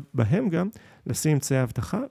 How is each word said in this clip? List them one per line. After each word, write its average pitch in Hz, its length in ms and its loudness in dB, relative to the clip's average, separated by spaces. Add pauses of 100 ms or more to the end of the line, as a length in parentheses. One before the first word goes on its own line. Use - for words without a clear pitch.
(140)
בהם 147 360 2
גם 175 200 0 (380)
לשים 151 240 0
אמצעי 135 320 2
אבטחה 120 480 -2